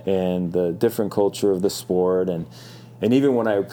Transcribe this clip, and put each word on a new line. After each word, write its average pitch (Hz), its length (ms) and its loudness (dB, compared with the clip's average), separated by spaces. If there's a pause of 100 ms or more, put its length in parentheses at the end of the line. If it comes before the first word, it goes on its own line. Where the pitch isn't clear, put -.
and 90 480 0
the 87 180 0
different 104 400 0
culture 101 400 0
of 92 100 0
the 98 80 2
sport. 92 600 0
And, 85 160 -4 (560)
and 110 120 2
even 135 220 4
when 113 100 0
I 101 160 2 (120)